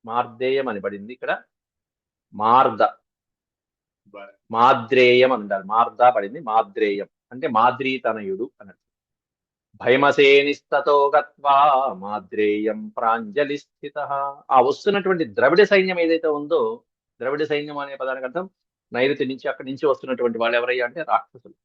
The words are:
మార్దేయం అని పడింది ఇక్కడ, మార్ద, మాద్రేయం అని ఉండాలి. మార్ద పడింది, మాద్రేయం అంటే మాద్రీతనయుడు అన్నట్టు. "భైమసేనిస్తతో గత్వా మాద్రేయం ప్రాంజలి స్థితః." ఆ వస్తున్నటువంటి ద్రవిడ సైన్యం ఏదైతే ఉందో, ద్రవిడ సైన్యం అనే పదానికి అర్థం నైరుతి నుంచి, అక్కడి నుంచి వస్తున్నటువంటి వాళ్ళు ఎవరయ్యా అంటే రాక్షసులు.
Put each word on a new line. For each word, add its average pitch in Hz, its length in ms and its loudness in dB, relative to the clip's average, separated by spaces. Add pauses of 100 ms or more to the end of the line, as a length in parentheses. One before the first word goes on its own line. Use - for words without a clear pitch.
మార్దేయం 123 600 -2
అని 101 140 -6
పడింది 101 320 -10
ఇక్కడ, 135 180 -8 (1000)
మార్ద, 113 480 4 (1700)
మాద్రేయం 123 840 4
అని 107 100 -6
ఉండాలి. 98 200 -6
మార్ద 117 380 -2 (140)
పడింది, 107 240 -6
మాద్రేయం 107 680 -2 (240)
అంటే 131 160 -8
మాద్రీతనయుడు 117 960 -2 (160)
అన్నట్టు. 98 200 -20 (1040)
"భైమసేనిస్తతో 139 1120 4 (220)
గత్వా 139 400 0 (360)
మాద్రేయం 104 920 -4
ప్రాంజలి 117 680 -4
స్థితః." 143 540 -12 (440)
ఆ 131 120 8
వస్తున్నటువంటి 185 580 -2
ద్రవిడ 131 380 4
సైన్యం 190 360 2
ఏదైతే 165 280 0 (120)
ఉందో, 147 220 -2 (580)
ద్రవిడ 139 240 -4
సైన్యం 147 340 -4
అనే 139 180 -10
పదానికి 131 300 -6
అర్థం 175 240 -8 (440)
నైరుతి 135 320 0
నుంచి, 131 220 -10
అక్కడి 131 240 -8
నుంచి 139 160 -6
వస్తున్నటువంటి 123 500 -2
వాళ్ళు 117 200 0
ఎవరయ్యా 123 280 -2
అంటే 123 180 -10
రాక్షసులు. - 600 -6